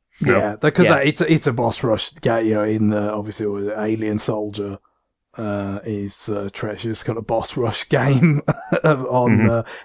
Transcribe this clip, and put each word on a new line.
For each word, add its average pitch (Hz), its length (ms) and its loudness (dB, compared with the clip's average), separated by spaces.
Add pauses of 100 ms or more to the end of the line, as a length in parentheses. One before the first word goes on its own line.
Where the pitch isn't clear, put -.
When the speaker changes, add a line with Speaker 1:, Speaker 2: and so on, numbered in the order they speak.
(220)
Speaker 1:
No? 180 160 4
Speaker 2:
Yeah, 208 200 0
because 160 300 4
Speaker 3:
Yeah. 156 120 4
Speaker 2:
it's, 147 220 0
it's 156 260 2
a 123 60 0
boss 117 300 -2
rush 110 320 0
game, 113 320 0
you 110 80 2
know, 104 80 0
in 107 260 2
the, 104 220 0
obviously, 107 360 -6
with 101 300 -4
Alien 107 420 -2
Soldier, 104 580 -4 (600)
uh, 101 480 -4
is, 101 440 -6
uh, 101 220 -4
Treasure's 110 520 -6
kind 110 140 -4
of 110 100 -8
boss 113 300 -2
rush 117 260 -2
<laughs> - 60 -14
game 143 520 4 (420)
on, 127 540 2
Speaker 1:
Mm-hmm. 110 120 6
Speaker 2:
uh, 117 140 0 (220)